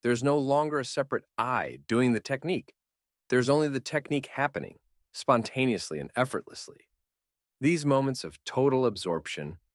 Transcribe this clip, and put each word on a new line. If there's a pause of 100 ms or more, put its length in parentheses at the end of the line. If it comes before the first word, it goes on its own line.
there
is
no
longer
a
separate (120)
I
doing
the
technique. (560)
There's
only
the
technique
happening, (340)
spontaneously
and
effortlessly. (720)
These
moments
of
total
absorption (160)